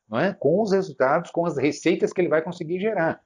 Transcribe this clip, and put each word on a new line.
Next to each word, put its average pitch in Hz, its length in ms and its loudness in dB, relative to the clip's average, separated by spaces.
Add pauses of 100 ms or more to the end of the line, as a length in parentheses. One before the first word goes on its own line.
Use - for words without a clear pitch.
não 110 120 -2
é? 185 180 0
Com 170 240 2
os 202 120 0
resultados, 165 580 0
com 170 140 0
as 156 120 -2
receitas 160 540 0
que - 80 -8
ele 175 80 2
vai 151 140 2
conseguir 170 380 -6
gerar. 185 460 -2